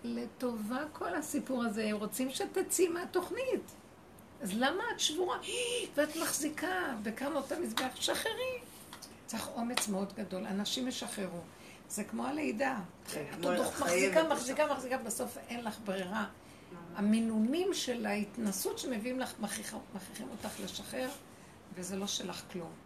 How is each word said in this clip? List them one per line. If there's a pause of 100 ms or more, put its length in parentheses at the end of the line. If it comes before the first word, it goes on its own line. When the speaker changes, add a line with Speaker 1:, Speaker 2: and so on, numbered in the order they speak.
Speaker 1:
לטובה (140)
כל
הסיפור
הזה,
הם
רוצים
שתצאי
מהתוכנית. (680)
אז
למה (120)
את
שבורה? (300)
<gasps>
ואת
מחזיקה (100)
בכמה
אותה
מזבח,
שחררי. (680)
צריך
אומץ
מאוד
גדול,
אנשים
ישחררו. (500)
זה
כמו
הלידה. (340)
Speaker 2:
כן,
Speaker 1:
את
Speaker 2:
כמו
Speaker 1:
עוד
Speaker 2:
את
Speaker 1:
מחזיקה,
Speaker 2:
חייבת
Speaker 1:
מחזיקה,
Speaker 2:
לשחרר.
Speaker 1:
מחזיקה,
בסוף (120)
אין
לך
ברירה.
Speaker 3:
ממש. (160)
Speaker 1:
המינונים
של
ההתנסות
שמביאים
לך,
מכריח-, (200)
מכריחים
אותך
לשחרר, (680)
וזה
לא
שלך
כלום. (140)